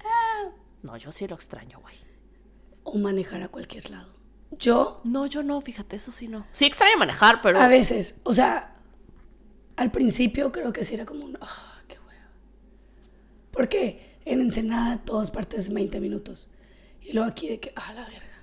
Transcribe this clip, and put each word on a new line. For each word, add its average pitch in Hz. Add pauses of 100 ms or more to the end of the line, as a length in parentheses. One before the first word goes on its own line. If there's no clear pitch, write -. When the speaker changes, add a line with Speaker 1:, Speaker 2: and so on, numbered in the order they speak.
Speaker 1:
ah. 440 (340)
Speaker 2:
No, 113
yo 139
sí -
lo 175
extraño, -
güey. - (920)
Speaker 1:
O 311
manejar 190
a 190
cualquier -
lado. - (440)
Yo -
Speaker 2:
No, 269
yo 285
no, 285
fíjate, 233
eso 233
sí 233
no. 220
Sí -
extraño 403
manejar, 220
pero 190
Speaker 1:
A 190
veces, 240
o 254
sea, 262 (1000)
al 254
principio 254
creo 269
que 233
sí -
era 226
como 285
un, 269
"Ah, -
qué -
hueva". - (1200)
Porque -
en 254
Ensenada, 233
todas 214
partes, 208
veinte 202
minutos. - (540)
Y -
luego 226
aquí 302
de 220
que, -
"Ah, -
la 240
verga". - (200)